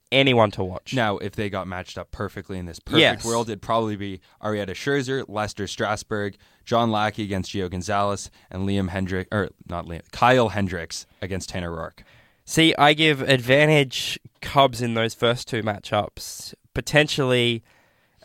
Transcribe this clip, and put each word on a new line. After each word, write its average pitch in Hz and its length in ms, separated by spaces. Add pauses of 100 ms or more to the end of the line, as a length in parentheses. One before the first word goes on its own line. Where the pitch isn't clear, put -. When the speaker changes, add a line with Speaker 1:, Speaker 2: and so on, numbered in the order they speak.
(120)
Speaker 1:
anyone 123 400
to 98 120
watch. 92 300
Speaker 2:
Now, 107 240
if - 180
they 104 140
got 92 180
matched 92 300
up 90 140
perfectly 98 460
in 90 80
this 82 140
perfect 151 220
Speaker 1:
Yes. 113 240
Speaker 2:
world, 117 240
it'd 104 120
probably 113 340
be 98 240 (220)
Arrieta 104 300
Scherzer, 135 560
Lester 104 400
Strasburg, 104 680 (280)
John 117 260
Lackey 107 320
against 95 280
Gio 95 180
Gonzalez, 101 600 (200)
and 95 180
Liam 98 220
Hendrick, 92 420
or 104 180 (180)
not 85 180
Liam, 82 160 (100)
Kyle 123 380
Hendricks 90 560 (160)
against 92 280
Tanner 87 220
Roark. 80 320 (420)
Speaker 1:
See, 160 320
I 147 160
give 151 280
advantage 139 960 (220)
Cubs 131 400
in 117 120
those 113 200
first 120 340
two 113 160
matchups, - 920 (200)
potentially 127 880 (600)